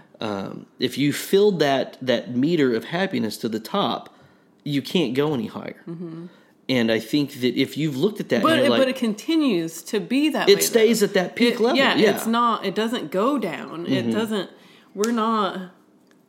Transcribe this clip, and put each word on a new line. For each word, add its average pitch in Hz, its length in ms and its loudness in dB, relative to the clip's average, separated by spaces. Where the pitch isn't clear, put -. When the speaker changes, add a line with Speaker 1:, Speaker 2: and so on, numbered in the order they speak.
Speaker 1:
Um, 101 460 -6
if 120 200 -2
you 139 160 2
filled 196 460 2
that, 139 420 0
that 123 340 -2
meter 139 400 4
of 113 100 -4
happiness 156 520 -4
to 117 120 -6
the 107 120 -4
top, - 520 -4
you 143 160 -2
can't 139 320 -2
go 143 200 -2
any 139 140 -4
higher. - 400 -14
Speaker 2:
Mm-hmm. 170 380 -12
Speaker 1:
And 117 200 2
I 110 80 2
think 143 420 -2
that 123 180 0
if 131 180 -2
you've 143 200 -2
looked 208 220 -2
at - 100 -8
that, 196 140 2
Speaker 2:
But 311 80 4
Speaker 1:
and 320 80 4
you're 247 80 4
Speaker 2:
it, - 20 2
Speaker 1:
like, 240 120 4
Speaker 2:
but 262 80 4
it 254 60 -4
continues 220 880 -2
to 220 140 -2
be 254 300 0
that 208 200 0
Speaker 1:
it 202 80 10
Speaker 2:
way, - 40 0
Speaker 1:
stays 226 380 4
Speaker 2:
though. 202 80 4
Speaker 1:
at 196 80 -4
that 180 200 0
peak 233 200 2
Speaker 2:
It, - 40 -8
Speaker 1:
level. 240 200 2
Speaker 2:
yeah, 240 160 4
Speaker 1:
Yeah. 202 200 6
Speaker 2:
it's - 120 -4
not, 233 360 2
it 185 120 -4
doesn't 226 340 -2
go 233 300 0
down. 170 480 -8
It 117 180 0
Speaker 1:
Mm-hmm. 117 60 0
Speaker 2:
doesn't, 214 380 -2
we're 208 180 -4
not 214 600 -2